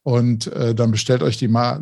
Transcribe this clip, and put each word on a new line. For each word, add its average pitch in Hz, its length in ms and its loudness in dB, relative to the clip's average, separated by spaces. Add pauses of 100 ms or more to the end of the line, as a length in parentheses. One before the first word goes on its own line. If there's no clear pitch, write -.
und, 120 440 0
äh, 120 280 -2
dann 113 180 2
bestellt 120 300 0
euch 113 140 0
die 123 120 -2
mal. 120 340 0